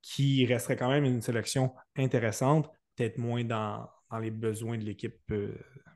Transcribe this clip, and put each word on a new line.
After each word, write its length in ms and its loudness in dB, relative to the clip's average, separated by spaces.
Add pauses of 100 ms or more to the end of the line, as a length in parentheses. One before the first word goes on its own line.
qui 420 2
resterait 320 2
quand 140 0
même 140 4
une 180 2
sélection 500 0 (240)
intéressante, 760 2 (240)
peut-être 220 -2
moins 280 -2
dans, 440 -4 (220)
dans 80 -6
les 120 -4
besoins 460 -4
de 80 -6
l'équipe, 340 -8 (120)
euh. 240 -4 (420)